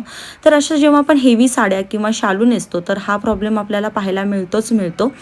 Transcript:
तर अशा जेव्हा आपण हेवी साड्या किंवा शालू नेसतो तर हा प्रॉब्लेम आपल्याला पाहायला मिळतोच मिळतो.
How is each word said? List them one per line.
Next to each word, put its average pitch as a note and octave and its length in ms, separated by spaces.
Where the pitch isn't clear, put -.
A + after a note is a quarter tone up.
तर D4+ 80
अशा D4 220
जेव्हा D4 240
आपण D4 180
हेवी B3 300
साड्या G3 340
किंवा G#3 320
शालू G#3 320
नेसतो A3+ 360
तर G3 160
हा G3+ 200
प्रॉब्लेम G#3+ 420
आपल्याला G#3 280
पाहायला G3 360
मिळतोच G3+ 480
मिळतो. G3+ 400